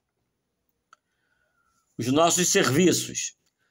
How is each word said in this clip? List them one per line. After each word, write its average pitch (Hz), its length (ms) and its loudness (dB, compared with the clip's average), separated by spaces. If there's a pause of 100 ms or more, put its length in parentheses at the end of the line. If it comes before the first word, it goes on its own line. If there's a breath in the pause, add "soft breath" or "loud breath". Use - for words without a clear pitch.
(2000)
Os 120 120 -6
nossos 165 380 2
serviços. - 880 0 (340)